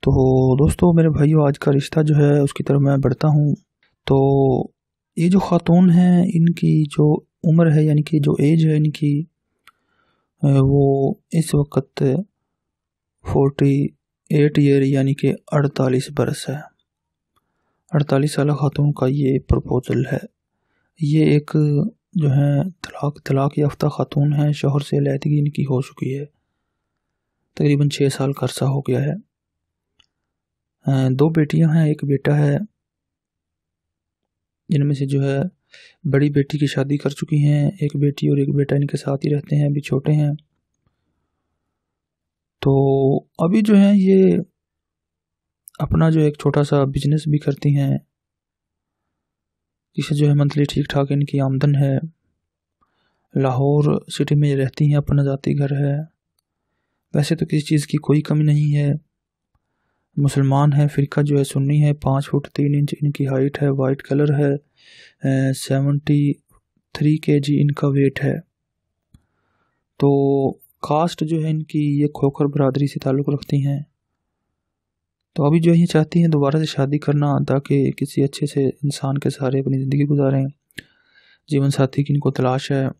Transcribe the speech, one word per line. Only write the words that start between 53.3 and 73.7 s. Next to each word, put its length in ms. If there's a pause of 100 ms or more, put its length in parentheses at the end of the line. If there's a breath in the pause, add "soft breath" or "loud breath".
लाहौर 720
सिटी 260
में 220
रहती 320
हैं, 80
अपना 280
ज़ाती 300
घर 200
है। 380 (1040)
वैसे 200
तो 100
किसी 200
चीज़ 200
की 100
कोई 240
कमी 240
नहीं 280
है। 280 (1160)
मुसलमान 540
है, 160
फ़िरका 340
जो 160
है 60
सुन्नी 340
है, 140
पाँच 340
फुट 200
तीन 280
इंच 200
इनकी 300
हाइट 340
है, 120
वाइट 320
कलर 300
है, 240
अ, 960
सेवेंटी 800 (640)
थ्री 220
केजी 440
इनका 280
वेट 320
है। 200 (1600)
तो 500 (320)
कास्ट 420
जो 160
है 100
इनकी, 500
ये 80
खोखर 380
बरादरी 420
से 120
ताल्लुक़ 300
रखती 300
हैं। 260 (1500)